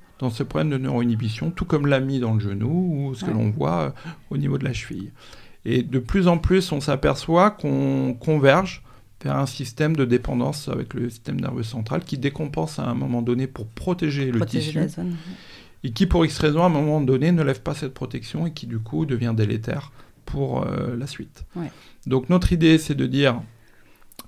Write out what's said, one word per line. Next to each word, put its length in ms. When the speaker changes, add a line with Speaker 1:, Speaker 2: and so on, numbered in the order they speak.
Speaker 1:
dans 100
ce 140
problème 260
de 80
neuroinhibition, 760
tout 140
comme 220
l'a 120
mis 220
dans 120
le 60
genou 720
ou 60
ce 100
que 60
Speaker 2:
Ouais. 20
Speaker 1:
l'on 180
voit, 300
euh, 80
au 80
niveau 200
de 60
la 80
cheville. 400
Et 180
de 160
plus 300
en 80
plus, 340
on 80
s'aperçoit 720
qu'on 640
converge 640
vers 140
un 80
système 500
de 100
dépendance 640
avec 240
le 160
système 300
nerveux 240
central 400
qui 140
décompense 640
à 100
un 40
moment 280
donné 260
pour 200
protéger 640
le 80
Speaker 2:
Protéger 280
Speaker 1:
tissu 120
Speaker 2:
la 100
zone. 260
Speaker 1:
et 80
qui, 140
pour 200
X 140
raison, 240
à 20
un 40
moment 320
donné, 320
ne 100
lève 180
pas 120
cette 200
protection 540
et 40
qui, 160
du 120
coup, 260
devient 300
délétère 560
pour, 380
euh, 340
la 100
suite. 380
Speaker 2:
Ouais. 160
Speaker 1:
Donc, 220
notre 220
idée, 260
c'est 180
de 100
dire, 360